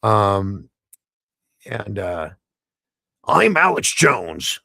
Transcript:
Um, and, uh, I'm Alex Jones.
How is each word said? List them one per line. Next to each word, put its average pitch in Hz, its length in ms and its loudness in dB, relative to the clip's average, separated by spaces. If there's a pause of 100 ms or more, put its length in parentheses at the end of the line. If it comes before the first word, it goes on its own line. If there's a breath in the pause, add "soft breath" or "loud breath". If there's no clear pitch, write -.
Um, 98 640 0 (960)
and, 107 320 -8
uh, 87 320 -6 (960)
I'm 202 320 4
Alex - 360 2
Jones. 104 720 0